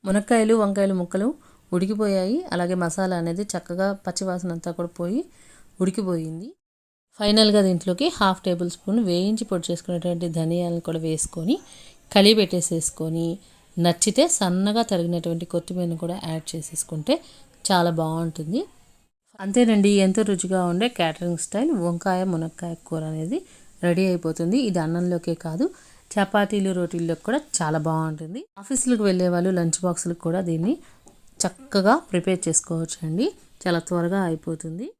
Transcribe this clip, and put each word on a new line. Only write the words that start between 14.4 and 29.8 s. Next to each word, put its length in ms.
తరిగినటువంటి 640
కొత్తిమీరను 500
కూడా 140
యాడ్ 220
చేసేసుకుంటే 640
చాలా 320
బాగుంటుంది. 600
అంతేనండి, 480
ఎంతో 240
రుచిగా 320
ఉండే 160
క్యాటరింగ్ 460
స్టైల్ 280
వంకాయ 340
మునక్కాయ 400
కూర 220
అనేది 280
రెడీ 260
అయిపోతుంది. 460
ఇది 160
అన్నంలోకే 500
కాదు, 180
చపాతీలు, 680
రోటీల్లో 360
కూడా 140
చాలా 220
బాగుంటుంది. 500
ఆఫీసులకు 480
వెళ్ళే 260
వాళ్ళు 240
లంచ్ 280